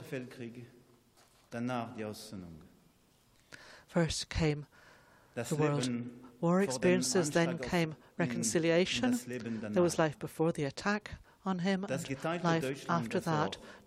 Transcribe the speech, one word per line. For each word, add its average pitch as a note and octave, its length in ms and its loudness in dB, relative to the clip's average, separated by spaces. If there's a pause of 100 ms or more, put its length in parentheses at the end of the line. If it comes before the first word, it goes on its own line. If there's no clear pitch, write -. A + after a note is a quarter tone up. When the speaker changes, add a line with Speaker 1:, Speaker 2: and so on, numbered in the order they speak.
(120)
Speaker 1:
Weltkrieg, B2 560 -10 (800)
danach A#2+ 460 -4
die G#2+ 100 -6
Aussöhnung. F2+ 560 -12 (1300)
Speaker 2:
First - 420 0
came D3+ 380 0 (680)
Speaker 1:
Das A#2+ 140 -4
Speaker 2:
the D3+ 100 0
World C#3+ 260 2
Speaker 1:
Leben A#2+ 260 -4 (300)
Speaker 2:
War E3+ 100 2
Speaker 1:
vor F3+ 80 4
dem G3 100 4
Speaker 2:
experiences, F3 640 2
then E3 180 4
Speaker 1:
Anschlag - 160 -4
auf - 60 -6
Speaker 2:
came E3 200 2
Speaker 1:
ihn D3+ 40 -12 (220)
Speaker 2:
reconciliation. E3+ 880 2
Speaker 1:
und B3 140 4
das - 80 -10
Leben A#2 340 -6
Speaker 2:
There A2 220 2
was E3 120 4
Speaker 1:
danach. D#3+ 140 4
Speaker 2:
life - 100 -6
before D#3+ 360 0
the D3+ 100 -2
attack - 520 -4 (280)
on F#3 140 0
him F#3+ 280 0
Speaker 1:
Das C3+ 140 -2
Speaker 2:
and - 80 -8
Speaker 1:
geteilte E3 380 -2
Speaker 2:
life D#3+ 200 4
Speaker 1:
Deutschland C#3+ 220 -4
Speaker 2:
after F3 320 0
Speaker 1:
davor D#3+ 300 0
Speaker 2:
that, - 80 -10 (280)